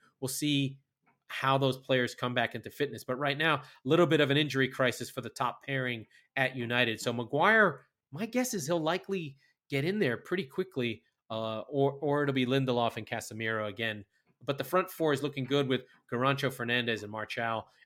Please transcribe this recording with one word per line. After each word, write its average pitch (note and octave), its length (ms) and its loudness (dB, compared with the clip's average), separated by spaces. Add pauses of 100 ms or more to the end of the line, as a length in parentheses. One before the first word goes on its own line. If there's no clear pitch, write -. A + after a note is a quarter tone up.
(200)
We'll C3 100 -6
see C#3 480 0 (500)
how C3+ 300 2
those C3+ 200 2
players B2+ 360 0
come B2 200 -4
back A#2+ 220 0
into A2+ 140 -12
fitness. A#2+ 340 -6
But B2+ 140 -6
right C#3+ 200 -2
now, D#3 180 2
a C#3 60 -4 (240)
little E3 200 6
bit D3+ 140 6
of C#3 120 4
an C#3 60 4
injury C3+ 300 2
crisis B2+ 420 0
for B2+ 120 -8
the A2+ 80 -10
top - 340 -4
pairing B2+ 420 -4 (300)
at C3 220 0
United. A#2+ 420 0
So A#2+ 140 -2
Maguire, D#3 720 2 (260)
my E3+ 140 -8
guess B3 280 -2
is D3+ 140 -4
he'll E3+ 140 0
likely E3+ 560 -4 (320)
get C#3 160 -2
in G3+ 140 -2
there B2 180 2
pretty F3+ 260 -4
quickly, B2+ 600 -6 (260)
uh, A2 320 -4
or, C#3 400 2
or D3 220 2
it'll C#3 100 2
be B2+ 120 2
Lindelof B2 520 2
and G#2+ 100 -8
Casemiro A2 600 -4
again. G#2+ 340 -4 (420)
But C3+ 120 -4
the - 60 -4
front F3+ 280 0
four D#3 220 2
is C3 100 0
looking C#3 220 -4
good C#3 240 2
with B2+ 160 0 (260)
Garnacho, C3+ 420 0
Fernandes, A#2 500 -2
and G#2 80 -12
Martial. A2 560 -4 (180)